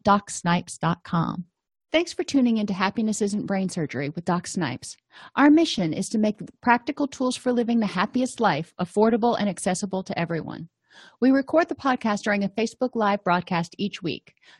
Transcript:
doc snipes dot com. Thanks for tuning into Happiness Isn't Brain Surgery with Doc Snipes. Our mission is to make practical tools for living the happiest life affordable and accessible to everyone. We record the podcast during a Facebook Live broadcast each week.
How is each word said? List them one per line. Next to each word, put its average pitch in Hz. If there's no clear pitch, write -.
doc 202
snipes -
dot 165
com. 170
Thanks 339
for -
tuning 240
into 208
Happiness 202
Isn't 202
Brain 190
Surgery 143
with 170
Doc 175
Snipes. -
Our 277
mission 294
is 190
to 226
make 214
practical 247
tools 254
for -
living 233
the 214
happiest 226
life 165
affordable 220
and 208
accessible 190
to -
everyone. 165
We 254
record 277
the 320
podcast 226
during 202
a 196
Facebook 226
Live 208
broadcast 175
each 196
week. -